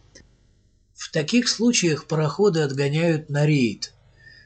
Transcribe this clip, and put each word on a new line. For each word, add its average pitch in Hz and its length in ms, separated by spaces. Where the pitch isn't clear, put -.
В - 180
таких 214 360
случаях 202 600
пароходы 160 540
отгоняют 147 680
на 143 160
рейд, 131 480